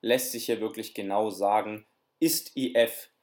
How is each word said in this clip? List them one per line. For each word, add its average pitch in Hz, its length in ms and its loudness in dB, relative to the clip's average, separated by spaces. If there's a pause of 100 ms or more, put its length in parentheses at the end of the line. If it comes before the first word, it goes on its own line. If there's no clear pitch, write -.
lässt 127 320 2
sich 117 140 -6
hier 113 140 0
wirklich 110 340 -6
genau 104 360 0
sagen, 104 560 0 (320)
ist - 380 0
I 127 180 -2
F 117 360 2 (120)